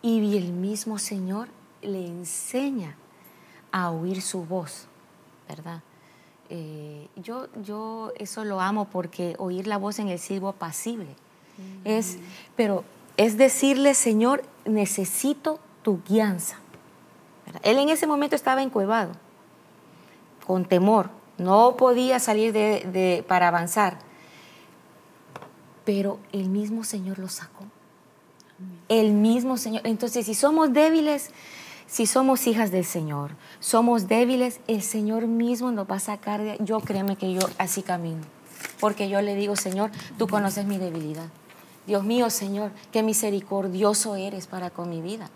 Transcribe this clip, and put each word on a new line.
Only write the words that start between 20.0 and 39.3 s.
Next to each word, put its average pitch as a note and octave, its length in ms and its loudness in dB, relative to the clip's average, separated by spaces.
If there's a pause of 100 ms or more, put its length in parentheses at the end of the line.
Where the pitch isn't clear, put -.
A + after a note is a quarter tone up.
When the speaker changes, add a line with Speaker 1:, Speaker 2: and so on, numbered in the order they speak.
Speaker 1:
con F#3 200 0
temor, F#3+ 420 4 (300)
no G#3+ 380 6
podía B3+ 440 4
salir A3 320 2
de, G#3+ 400 2
de, F#3 340 2
para F3+ 220 4
avanzar, F3 500 2 (1900)
pero G3 340 0 (140)
el F#3+ 160 -2
mismo G#3 360 -2
Señor F#3+ 340 -8
lo F#3+ 100 -10
sacó. - 360 -14 (960)
Speaker 2:
Amén. F#3 300 -16
Speaker 1:
El A3 240 6
mismo A#3+ 440 4
Señor. A3 300 -4
Entonces, A3+ 400 -2
si G#3+ 80 -4
somos D4+ 380 4
débiles, D4+ 580 4 (560)
si - 200 0
somos C4 400 4
hijas A3 240 2
del F3+ 140 2
Señor, D3+ 480 -4 (280)
somos A#3 480 4
débiles, B3 580 2
el G#3+ 160 0
Señor A3 440 -2
mismo A#3 440 0
nos G3+ 180 -4
va F#3+ 80 -2
a G3 40 -4
sacar G#3 420 -6
de, G#3+ 180 -6
yo G#3+ 200 0
créeme G3 360 -2
que F#3+ 160 -2
yo F3+ 80 0 (180)
así F#3 240 0
camino, E3 400 -4 (580)
porque G#3 280 0
yo G3+ 140 0
le G3+ 140 -2